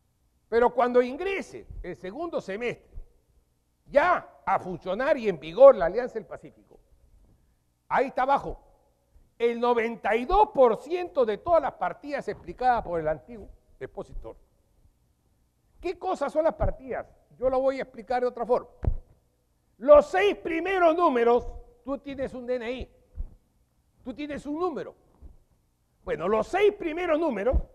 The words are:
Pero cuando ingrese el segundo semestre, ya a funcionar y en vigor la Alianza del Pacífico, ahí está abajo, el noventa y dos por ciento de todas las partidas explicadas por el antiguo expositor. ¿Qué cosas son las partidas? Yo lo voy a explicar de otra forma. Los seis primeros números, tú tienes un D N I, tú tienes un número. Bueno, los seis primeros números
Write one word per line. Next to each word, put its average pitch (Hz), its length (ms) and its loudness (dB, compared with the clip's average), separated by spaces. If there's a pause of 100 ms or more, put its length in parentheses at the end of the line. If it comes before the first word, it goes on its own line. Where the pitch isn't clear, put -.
(480)
Pero 240 260 2
cuando 247 280 2
ingrese 285 680 -6 (140)
el 175 140 -12
segundo 285 440 -8
semestre, 202 540 -8 (920)
ya 285 600 0
a 185 140 0
funcionar 196 580 -2
y 226 120 -2
en 165 100 -4
vigor 202 360 8
la 185 100 -2
Alianza 226 300 -4
del 202 100 -10
Pacífico, 120 540 -20 (1080)
ahí 240 200 2
está 254 160 -4
abajo, 269 380 -2 (760)
el 233 220 0
noventa 233 560 0
y 247 100 -2
dos 403 280 4
por 240 240 6
ciento 339 480 -2
de 208 120 -2
todas 330 240 2
las 262 120 -4
partidas 233 540 -8
explicadas 220 560 -2
por 170 160 -4
el 156 80 -4
antiguo 180 420 -6 (300)
expositor. 131 580 -12 (1400)
¿Qué 349 180 -8
cosas 311 320 -4
son 311 140 0
las 311 100 0
partidas? 220 520 -6 (300)
Yo 247 120 -2
lo 262 100 0
voy 269 200 0
a 226 40 -6
explicar 247 380 -6
de 247 60 0
otra 240 180 -6
forma. 220 240 0 (1080)
Los 294 300 8
seis 381 300 2
primeros 339 580 2
números, 240 560 2 (320)
tú 269 140 -8
tienes 269 360 -10
un 247 120 -12
D 247 100 -4
N 233 160 -6
I, 254 200 -10 (1120)
tú 254 100 -12
tienes 294 320 -10
un 294 120 -6
número. 277 380 -6 (1080)
Bueno, 165 240 -4
los 214 200 0
seis 403 260 2
primeros 339 460 -2
números 254 380 0 (180)